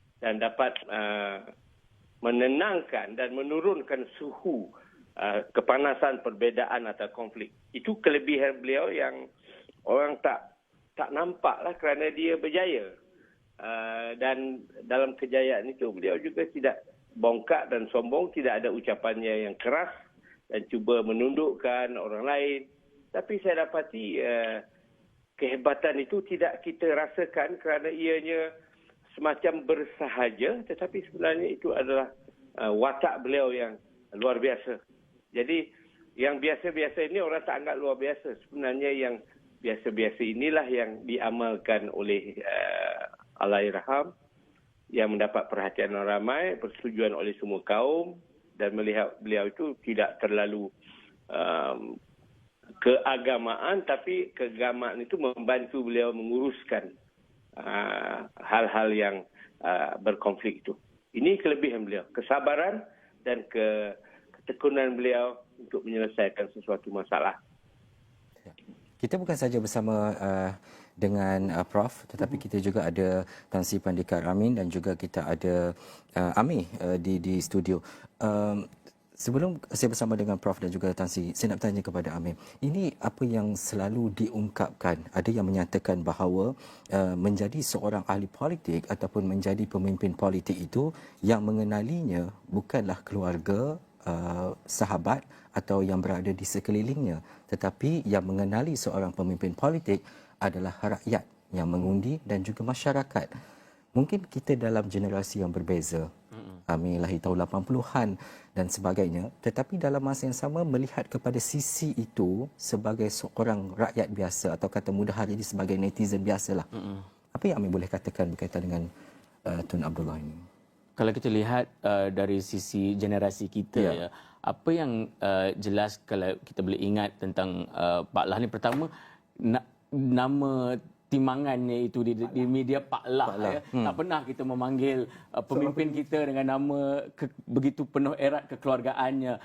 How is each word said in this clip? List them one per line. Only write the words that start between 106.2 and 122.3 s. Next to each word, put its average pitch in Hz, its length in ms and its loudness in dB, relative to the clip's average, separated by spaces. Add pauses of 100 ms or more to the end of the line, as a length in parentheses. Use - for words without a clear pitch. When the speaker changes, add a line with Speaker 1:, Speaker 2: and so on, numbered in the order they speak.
Speaker 3:
Mm-mm. 95 340 -16
Speaker 2:
Amir 87 320 0
lahir 85 240 -2
tahun 90 240 2
lapan 98 160 -2
puluhan 123 460 0 (420)
dan 92 160 0
sebagainya, 95 720 0
tetapi 131 400 -2
dalam 139 240 0
masa 135 240 -2
yang 127 80 -2
sama 156 320 -2
melihat 135 400 0
kepada 123 320 -2
sisi - 560 -2
itu 107 540 0 (100)
sebagai 110 480 0
seorang 104 720 -2
rakyat 113 340 2
biasa 98 360 -2 (120)
atau 98 80 -2
kata 98 240 -2
mudah 101 240 0
hari 104 240 -2
ini 107 80 -6
sebagai 95 320 0
netizen 98 460 0
biasalah. 98 500 0
Speaker 3:
Mm-mm. 98 240 -8 (320)
Speaker 2:
Apa - 160 -6
yang 143 160 2
Amir 92 80 0
boleh 92 160 0
katakan 90 460 -2
berkaitan 90 340 -4
dengan, 85 160 0 (640)
uh, 85 160 -2
Tun 82 220 -2
Abdullah 80 340 -4
ini? 76 160 -10 (640)
Speaker 3:
Kalau 110 160 4
kita 120 160 0
lihat, 120 400 2 (160)
uh, 98 240 4
dari 98 320 2